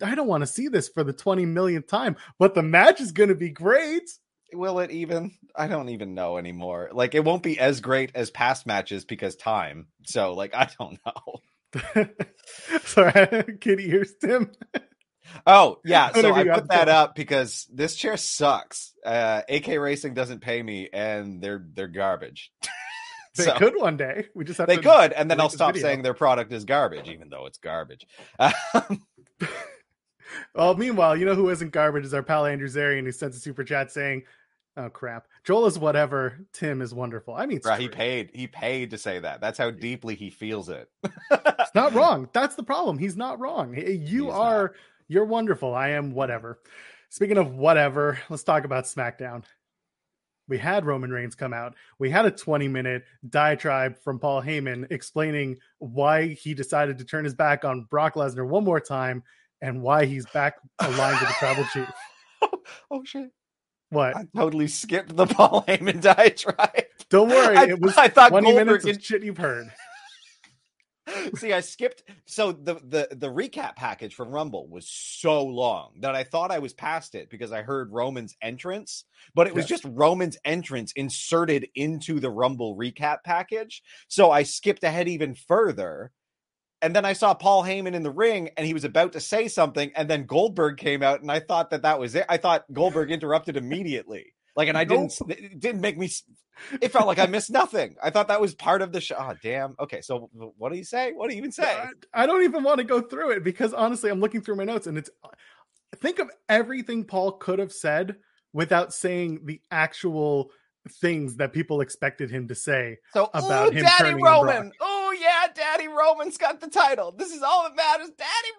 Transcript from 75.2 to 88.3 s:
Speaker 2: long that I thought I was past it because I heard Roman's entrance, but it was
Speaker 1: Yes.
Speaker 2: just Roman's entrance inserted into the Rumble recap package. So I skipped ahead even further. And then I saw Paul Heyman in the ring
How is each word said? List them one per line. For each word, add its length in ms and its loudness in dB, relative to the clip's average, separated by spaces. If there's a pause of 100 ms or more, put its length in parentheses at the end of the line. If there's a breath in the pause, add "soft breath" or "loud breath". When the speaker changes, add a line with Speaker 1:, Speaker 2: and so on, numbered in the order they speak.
Speaker 2:
long 560 -4
that 140 -4
I 100 -4
thought 260 -4
I 100 -4
was 120 -10
past 420 -8
it 140 -16
because 240 -14
I 100 -8
heard 300 -8
Roman's 480 -6
entrance, 640 -12 (300 soft breath)
but 120 6
it 80 -4
was 140 -2
Speaker 1:
Yes. 140 -4
Speaker 2:
just 120 -14
Roman's 520 2
entrance 460 -6
inserted 800 -2
into 460 -4
the 100 -2
Rumble 460 -2
recap 460 -6
package. 600 -6 (260 loud breath)
So 220 6
I 140 4
skipped 380 -4
ahead 260 -2
even 260 -4
further. 760 -2 (720)
And 140 0
then 120 2
I 80 0
saw 180 4
Paul 320 4
Heyman 300 -4
in 80 -4
the 80 -4
ring 480 0